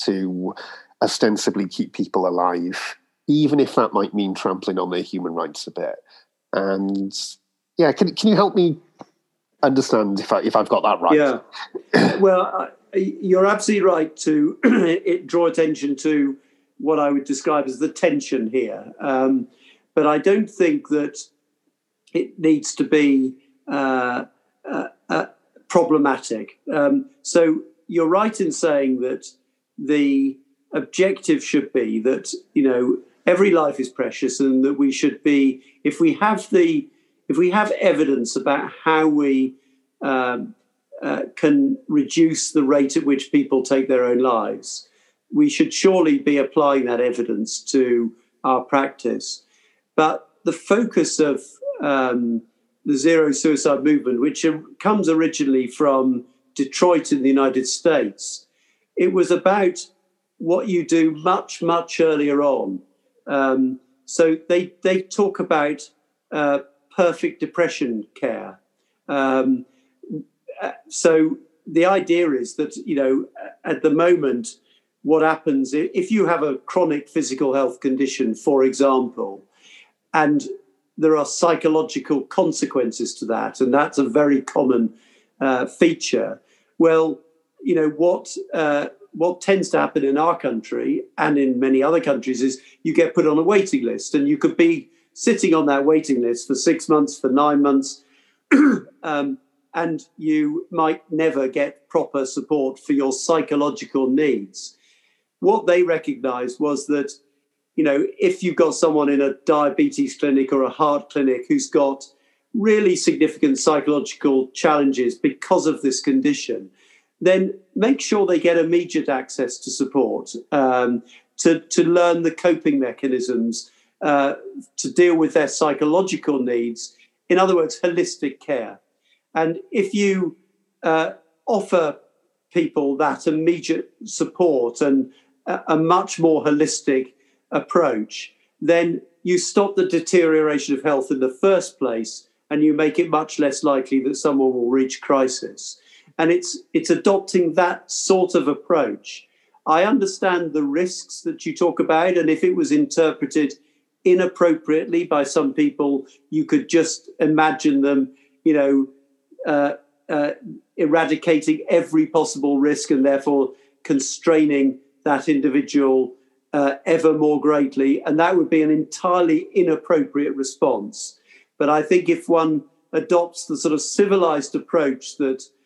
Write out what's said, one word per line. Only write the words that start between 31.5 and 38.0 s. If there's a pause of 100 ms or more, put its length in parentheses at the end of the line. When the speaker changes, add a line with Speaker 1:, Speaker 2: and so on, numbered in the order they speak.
Speaker 2:
be
that, (220)
you
know, (280)
every
life
is
precious
and
that
we
should
be, (220)
if
we
have
the, (400)
if
we
have
evidence